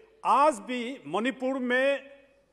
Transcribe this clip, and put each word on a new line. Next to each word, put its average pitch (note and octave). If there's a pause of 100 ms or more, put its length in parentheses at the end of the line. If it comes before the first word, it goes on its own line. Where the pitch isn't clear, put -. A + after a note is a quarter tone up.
(260)
आज B3
भी A#3+
मणिपुर A#3+
में B3+ (420)